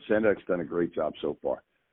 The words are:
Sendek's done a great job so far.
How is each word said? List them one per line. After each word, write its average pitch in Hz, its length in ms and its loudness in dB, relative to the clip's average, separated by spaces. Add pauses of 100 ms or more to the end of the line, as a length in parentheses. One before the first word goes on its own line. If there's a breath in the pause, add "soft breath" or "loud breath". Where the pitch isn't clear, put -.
Sendek's 107 380 2
done 90 140 0
a 80 40 -4
great 87 280 0
job 78 280 -2
so 73 200 -2
far. 65 220 -4 (300)